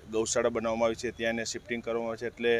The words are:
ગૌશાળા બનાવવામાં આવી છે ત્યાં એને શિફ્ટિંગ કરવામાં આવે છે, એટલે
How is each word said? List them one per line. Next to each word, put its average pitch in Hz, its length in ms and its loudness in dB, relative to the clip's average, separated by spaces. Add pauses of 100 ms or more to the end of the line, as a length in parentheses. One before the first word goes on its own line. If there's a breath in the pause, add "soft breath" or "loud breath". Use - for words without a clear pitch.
(120)
ગૌશાળા 117 440 2
બનાવવામાં 113 340 2
આવી 113 120 -4
છે 117 160 -4
ત્યાં 113 220 0
એને 110 120 -4
શિફ્ટિંગ 117 320 -6
કરવામાં 117 300 -2
આવે 110 80 -10
છે, 117 100 -4
એટલે 117 280 2